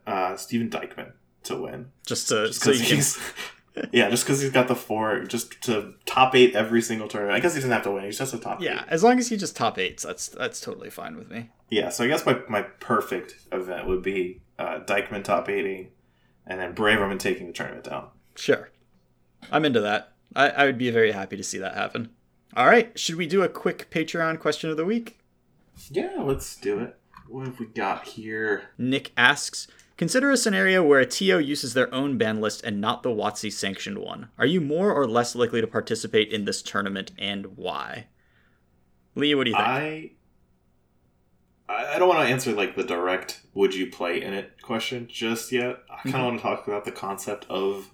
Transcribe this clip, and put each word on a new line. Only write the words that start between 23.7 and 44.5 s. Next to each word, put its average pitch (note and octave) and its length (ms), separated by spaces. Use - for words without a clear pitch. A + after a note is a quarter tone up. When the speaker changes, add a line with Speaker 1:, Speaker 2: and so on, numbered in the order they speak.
Speaker 2:
Patreon D#3+ 480
question D3+ 320
of D#3 60
the D#3 80
week? A#3 340
Speaker 1:
Yeah, F#4 280
let's C#3 380
do G2+ 240
it. - 160
What C3 180
have B2+ 120
we A#2 80
got - 420
here? A2 680
Speaker 2:
Nick C3 400
asks, - 500
"Consider B3+ 340
a C4+ 60
scenario F#3+ 460
where C#3+ 180
a B2 60
T F#3+ 260
O F3+ 60
uses C#3+ 340
their B2+ 220
own C3+ 240
ban A2 240
list G#2 200
and G#2 180
not A2 220
the C3 60
watsy G#2+ 420
sanctioned G2 480
one. F#2 380
Are A#2 100
you F3 140
more E3 320
or C#3 140
less A#2 280
likely A#2 280
to A2 40
participate G#2+ 640
in G#2 140
this G2+ 160
tournament G2 580
and G2 380
why?" D#2 500
Lee, D3 200
what C3 100
do A#2+ 60
you G2+ 60
think? G#2+ 120
Speaker 1:
I, D#3 420
I, - 260
I - 40
don't F3+ 100
wanna D#3 200
answer, B2+ 240
like, G2+ 240
the F#2+ 80
direct F2+ 560
"would F#2+ 200
you F#2+ 160
play F2 320
in G2 120
it" - 280